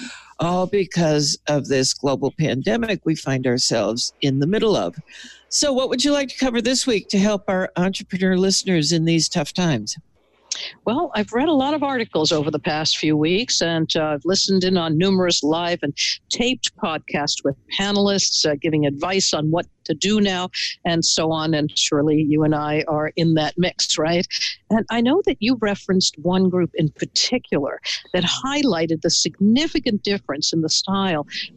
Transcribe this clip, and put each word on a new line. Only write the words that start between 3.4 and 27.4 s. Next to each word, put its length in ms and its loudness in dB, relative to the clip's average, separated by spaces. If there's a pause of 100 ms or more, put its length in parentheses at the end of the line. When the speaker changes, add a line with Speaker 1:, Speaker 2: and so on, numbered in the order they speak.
Speaker 1:
ourselves 760 0
in 180 2
the 80 2
middle 280 2
of. 200 -2 (540)
So 240 0
what 160 0
would 140 -2
you 80 2
like 180 0
to 80 -14
cover 240 0
this 240 0
week 240 0
to 100 2
help 280 2
our 280 0
entrepreneur 640 0
listeners 540 2
in 140 2
these 220 2
tough 260 -4
times? 440 -2 (840)
Speaker 2:
Well, 300 0
I've 180 -2
read 160 0
a 60 2
lot 220 2
of 80 -2
articles 480 -2
over 180 0
the 100 -2
past 380 -2
few 180 2
weeks, 460 0
and, 340 0
uh, 200 0
I've 100 -8
listened 380 2
in 140 2
on 200 0
numerous 460 2
live 400 0
and 120 -4 (340)
taped 460 -2
podcasts 680 -4
with 120 -2 (240)
panelists, 720 0
uh, 100 0
giving 280 0
advice 440 -2
on 200 0
what 160 0 (160)
to 100 -4
do 260 2
now 300 0 (340)
and 220 0
so 260 0
on. 220 0
And 240 0
surely 500 2
you 160 2
and 120 4
I 320 -2
are 280 -2
in 200 2
that 240 0
mix, 380 -2
right? 300 0 (440)
And 180 2
I 120 0
know 260 4
that 120 0
you 220 0
referenced 560 0
one 320 2
group 240 0
in 160 0
particular 880 -4 (340)